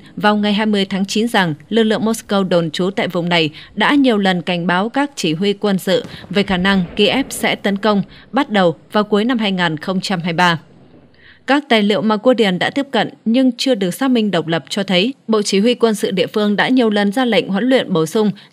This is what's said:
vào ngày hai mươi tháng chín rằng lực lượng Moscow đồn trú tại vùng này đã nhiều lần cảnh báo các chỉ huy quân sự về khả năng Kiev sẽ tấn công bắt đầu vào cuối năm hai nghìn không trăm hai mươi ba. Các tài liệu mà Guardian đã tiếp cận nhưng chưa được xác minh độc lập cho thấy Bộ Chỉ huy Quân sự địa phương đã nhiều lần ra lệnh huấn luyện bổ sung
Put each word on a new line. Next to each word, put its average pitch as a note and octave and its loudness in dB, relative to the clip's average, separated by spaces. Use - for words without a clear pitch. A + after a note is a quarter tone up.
vào G#3 2
ngày G#3 0
hai A3 0
mươi G3+ 0
tháng G3 -4
chín G#3+ -2
rằng F#3 0
lực A3+ 2
lượng G#3 0
Moscow G#3 -2
đồn E3+ 0
trú F#3 -4
tại F#3+ -4
vùng F3 -4
này E3 2
đã G3+ 2
nhiều C4 4
lần F#3 0
cảnh F3 -4
báo F#3 0
các C#4+ -2
chỉ D#3+ -2
huy G3+ -2
quân G3 -2
sự F3+ -2
về G3 0
khả G3 -2
năng F#3 2
Kiev G#3+ 2
sẽ F#3 -2
tấn G3+ -2
công G3+ 0
bắt G3 -2
đầu F#3 2
vào G#3 2
cuối G#3 0
năm B3 -2
hai G#3 -2
nghìn F3 0
không F#3+ -4
trăm F3+ -4
hai E3+ -4
mươi E3 -6
ba. F3 4
Các C#4+ 2
tài A3 4
liệu G3+ 2
mà G#3+ 2
Guardian G#3 2
đã E3+ 0
tiếp C#4 -2
cận F#3+ 0
nhưng B3+ 2
chưa C4 0
được G3 -2
xác C4+ -4
minh A3 0
độc E3 -2
lập D#3+ -2
cho G3+ -4
thấy G3 0
Bộ A3 2
Chỉ G3 0
huy A#3+ 2
Quân A3+ 0
sự G3+ -4
địa F3+ 0
phương G#3 0
đã F#3+ 0
nhiều B3 2
lần G3+ 0
ra C4 0
lệnh G#3+ 0
huấn G3 -2
luyện B3 0
bổ D#3+ 2
sung G#3+ 0